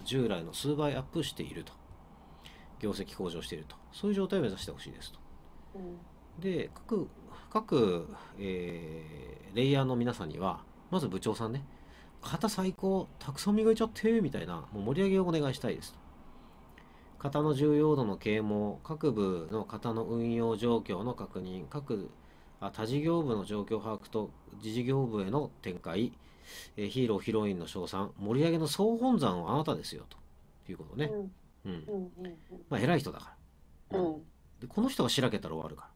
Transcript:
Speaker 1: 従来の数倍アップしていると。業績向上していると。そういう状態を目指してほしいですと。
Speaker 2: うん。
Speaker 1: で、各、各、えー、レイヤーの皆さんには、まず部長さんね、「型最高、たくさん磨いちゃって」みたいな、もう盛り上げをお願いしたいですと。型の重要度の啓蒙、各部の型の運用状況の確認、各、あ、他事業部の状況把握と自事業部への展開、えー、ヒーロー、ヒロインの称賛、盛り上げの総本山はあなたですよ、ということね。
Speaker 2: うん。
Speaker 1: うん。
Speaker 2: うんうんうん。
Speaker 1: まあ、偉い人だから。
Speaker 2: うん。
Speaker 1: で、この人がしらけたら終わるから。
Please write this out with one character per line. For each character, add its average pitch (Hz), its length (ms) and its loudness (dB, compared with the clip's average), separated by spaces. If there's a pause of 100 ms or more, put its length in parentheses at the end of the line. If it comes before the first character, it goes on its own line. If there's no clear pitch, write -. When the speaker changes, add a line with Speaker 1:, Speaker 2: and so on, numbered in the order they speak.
Speaker 1:
従 123 240 2
来 87 160 -2
の 87 80 -10
数 143 240 0
倍 147 180 2
ア 123 60 -2
ッ - 20 -4
プ 143 220 -2
し - 80 -4
て - 100 -6
い - 100 -8
る 82 120 -10
と。 - 80 -18 (1040)
業 104 140 0
績 95 240 -6
向 95 120 -2
上 82 140 -6
し - 60 -8
て 87 80 -8
い - 20 -6
る 78 80 -12
と。 - 80 -16 (180)
そ - 140 -4
う 208 40 4
い - 20 4
う - 20 2
状 190 140 2
態 196 100 2
を 170 40 4
目 120 60 4
指 95 120 -6
し - 60 -8
て - 40 -8
ほ 65 80 -10
し - 100 -12
い 65 40 -10
で 58 100 -14
す - 100 -12
と。 - 60 -18 (560)
Speaker 2:
う 202 40 -12
ん。 175 200 -10 (420)
Speaker 1:
で、 170 320 0
各、 - 360 -2 (420)
各、 110 580 4 (300)
え 87 680 -4 (480)
ー、 98 40 -6
レ 127 100 6
イ 139 60 6
ヤ 135 100 6
ー - 20 4
の 127 120 2
皆 120 180 2
さ 98 100 -6
ん 78 40 -4
に 78 100 -8
は、 92 240 0 (280)
ま 185 100 2
ず 135 80 0
部 92 100 -2
長 107 160 0
さ 113 140 -2
ん 113 40 -4
ね、 139 120 -4 (580)
「型 - 260 0
最 185 240 0
高、 190 360 0 (100)
た - 140 -8
く - 80 -6
さ 202 100 2
ん 208 60 6
磨 220 160 8
い 220 40 6
ち 233 60 2
ゃ 220 40 4
っ 226 60 0
て」 226 300 4
み 151 80 2
た 98 100 -2
い 85 60 -4
な、 85 260 -6
も 107 80 -4
う - 40 -2
盛 131 160 2
り 196 40 6
上 196 60 4
げ 190 80 6
を 185 80 4
お 175 60 2
願 147 180 2
い 127 40 0
し - 40 -8
た - 100 -2
い 87 60 2
で - 80 -8
す - 100 -12
と。 - 60 -20 (1200)
型 143 240 0
の 151 100 6
重 147 240 6
要 151 200 8
度 131 80 4
の 98 120 0
啓 107 240 2
蒙、 104 440 0
各 151 280 0
部 92 380 2
の 107 140 -2
型 110 280 -4
の 113 120 0
運 117 280 0
用 117 240 2
状 117 220 4
況 98 240 -4
の 120 120 -2
確 98 260 -8
認、 92 280 -8
各、 135 400 -4 (520)
あ、 101 100 -4
他 110 160 -4
事 135 160 0
業 165 200 2
部 131 120 2
の 101 100 0
状 101 180 -2
況 107 180 -2
把 107 180 -4
握 - 100 -16
と 107 220 -2 (320)
自 110 80 -6
事 120 140 0
業 135 220 2
部 107 160 0
へ 95 80 -2
の 143 200 0 (100)
展 90 180 -6
開、 92 340 0 (640)
え 107 80 -2
ー、 98 40 0
ヒ 120 160 -2
ー 117 40 4
ロ 107 80 4
ー、 - 40 4
ヒ 110 120 -2
ロ 107 160 4
イ 101 40 2
ン 90 60 -2
の 82 80 -6
称 87 220 -6
賛、 98 280 -4
盛 104 220 0
り 156 80 6
上 165 60 4
げ 160 60 2
の 160 100 2
総 214 280 2
本 247 220 4
山 92 240 2
は 90 120 0
あ - 20 4
な 151 80 2
た 147 100 2
で 78 100 -6
す - 120 -10
よ、 - 120 -14
と - 80 -20 (540)
い 90 40 -8
う 82 40 -12
こ 80 60 -12
と 85 120 -12
ね。 147 100 0
Speaker 2:
う 214 100 -2
ん。 190 160 -6 (320)
Speaker 1:
う - 40 -8
ん。 190 40 -2
Speaker 2:
う - 20 -4
ん 180 440 -6
う 180 40 -10
ん 185 40 -8
う - 20 -8
ん。 170 80 -12 (320)
Speaker 1:
ま 147 80 -2
あ、 104 40 0
偉 127 160 4
い 147 40 2
人 143 100 -6
だ - 80 -10
か - 160 -16 (560)
ら。 190 80 0
Speaker 2:
う 185 40 2 (160)
ん。 156 40 -16 (380)
Speaker 1:
で、 127 80 -12
こ - 140 -2
の 262 60 4
人 262 140 0
が 127 60 4
し - 120 2
ら 127 100 4
け 104 100 -2
た - 80 -8
ら 80 80 -6
終 78 60 -6
わ 78 60 -8
る - 80 -14
か - 60 -16
ら。 - 140 -20